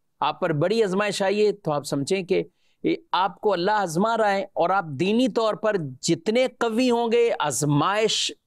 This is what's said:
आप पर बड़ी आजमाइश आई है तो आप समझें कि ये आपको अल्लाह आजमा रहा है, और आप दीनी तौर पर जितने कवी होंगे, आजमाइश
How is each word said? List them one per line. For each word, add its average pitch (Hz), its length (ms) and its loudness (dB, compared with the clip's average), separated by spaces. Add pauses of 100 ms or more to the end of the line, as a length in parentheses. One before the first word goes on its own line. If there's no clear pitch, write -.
(200)
आप 147 220 -2
पर 175 100 0
बड़ी 185 300 2
आजमाइश 202 400 0
आई 208 220 2
है 208 80 2
तो 196 180 -6
आप 147 140 -2
समझें 156 400 -2
कि 175 200 0 (400)
ये 165 200 -2 (100)
आपको 190 360 -2
अल्लाह 190 260 0
आजमा 196 380 0
रहा 220 140 0
है, 196 280 -2
और 170 160 0
आप 196 120 0
दीनी 190 440 0
तौर 214 280 0
पर 214 200 -2 (260)
जितने 220 460 0 (120)
कवी 240 280 2
होंगे, 233 420 2
आजमाइश 147 1000 0 (140)